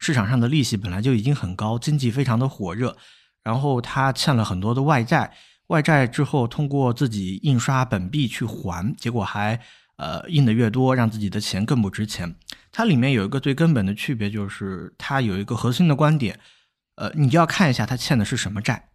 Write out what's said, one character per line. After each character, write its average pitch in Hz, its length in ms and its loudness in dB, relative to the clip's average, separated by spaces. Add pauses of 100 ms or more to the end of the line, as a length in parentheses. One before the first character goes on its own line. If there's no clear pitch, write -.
市 - 120 -2
场 110 160 2
上 127 120 2
的 117 80 2
利 151 120 2
息 110 160 0
本 92 140 -6
来 92 100 -4
就 127 140 2
已 104 80 2
经 139 100 2
很 92 220 -4
高， 110 240 -2
经 151 180 0
济 127 140 0
非 131 140 -2
常 120 120 2
的 131 120 2
火 92 260 -6
热， 120 220 -4 (480)
然 113 160 -2
后 139 200 0
它 135 320 -2
欠 - 220 0
了 110 100 2
很 95 140 -4
多 107 160 0
的 135 80 0
外 139 220 2
债， 123 280 0 (360)
外 165 120 2
债 143 280 4
之 143 160 0
后 127 240 0
通 147 200 -2
过 135 240 2
自 131 160 0
己 98 360 -4
印 131 160 4
刷 131 240 0
本 92 260 -2
币 147 160 0
去 120 180 -4
还， 95 520 -4
结 - 120 -6
果 117 140 -2
还， 107 380 -2 (380)
呃， 73 300 -8
印 143 160 4
得 110 80 4
越 113 160 4
多， 131 280 2
让 117 120 2
自 107 80 -4
己 104 140 -4
的 107 100 -4
钱 101 240 -4
更 127 160 2
不 101 80 2
值 107 160 -4
钱。 87 300 -8 (380)
它 220 120 -2
里 185 120 4
面 131 160 4
有 104 120 2
一 98 40 -2
个 135 100 -2
最 139 160 0
根 165 180 4
本 107 140 2
的 101 80 0
区 - 180 -6
别， 107 160 -4
就 104 200 -6
是 95 500 -10
它 135 220 -2
有 101 180 0
一 101 60 -4
个 120 100 -4
核 123 160 0
心 170 160 4
的 147 80 6
观 151 240 4
点， 107 220 -4 (560)
呃， - 180 -8
你 143 160 4
就 156 80 4
要 170 80 6
看 147 240 2
一 - 20 2
下 117 140 0
它 127 100 -4
欠 123 220 0
的 104 60 2
是 123 120 -4
什 95 140 -4
么 107 100 -6
债。 - 340 -4